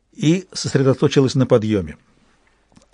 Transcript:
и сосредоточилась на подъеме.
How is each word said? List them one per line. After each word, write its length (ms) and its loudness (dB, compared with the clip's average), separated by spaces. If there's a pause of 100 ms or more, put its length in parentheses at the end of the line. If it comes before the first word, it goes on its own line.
(120)
и 400 -2
сосредоточилась 840 0
на 120 0
подъеме. 500 0 (960)